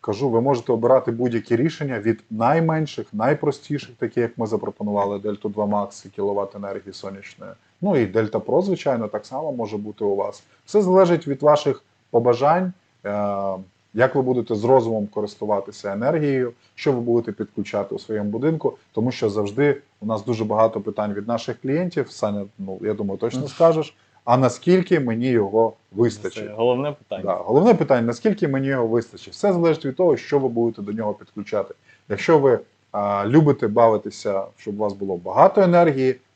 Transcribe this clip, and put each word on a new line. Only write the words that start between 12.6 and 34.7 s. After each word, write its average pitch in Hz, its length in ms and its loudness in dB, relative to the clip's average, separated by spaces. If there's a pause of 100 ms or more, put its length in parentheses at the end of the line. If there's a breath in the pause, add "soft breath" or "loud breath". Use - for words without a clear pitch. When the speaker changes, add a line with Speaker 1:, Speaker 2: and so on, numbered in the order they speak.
Speaker 1:
е, 101 500 -2 (380)
як 127 220 2
ви 139 60 2
будете 123 340 0
з 104 80 -4
розумом 113 440 4
користуватися 104 880 -6
енергією, 131 600 -2 (220 soft breath)
що 143 180 -2
ви 120 60 -2
будете 117 320 0
підключати 101 640 -6
у 98 40 -6
своєму 104 300 -6
будинку, 139 480 -2 (140)
тому 117 200 -2
що 117 180 -2
завжди 107 520 0 (200)
у 202 40 -10
нас 113 200 -4
дуже 110 200 -2
багато 110 360 2
питань 104 320 -4
від 104 140 -8
наших 117 340 -6
клієнтів. 151 500 -2
Саня, 101 340 -4 (140)
ну, 95 220 -10
я 104 120 -2
думаю, 98 240 -4
точно 127 300 -4
скажеш, 160 480 2 (300 soft breath)
а 120 120 4
наскільки 175 600 2
мені 120 280 -2
його 110 460 2 (180)
вистачить? 104 540 -2
Speaker 2:
Це 104 80 -12
головне 123 380 0
питання. 95 320 -10
Speaker 1:
Да, 95 120 -2
головне 139 380 4
питання, 139 340 2
наскільки 185 400 -2
мені 135 200 -2
його 127 200 0
вистачить. - 460 -4
Все 202 200 0
залежить 165 320 2
від 131 100 -4
того, 170 220 4
що - 220 0
ви 135 100 0
будете 117 320 -2
до 101 100 -8
нього 107 220 -4
підключати. 101 600 -6 (360 soft breath)
Якщо 147 300 2
ви, 131 200 4 (320)
а, 101 360 -2
любите 143 400 4
бавитися, 104 760 2 (140)
щоб 104 180 -10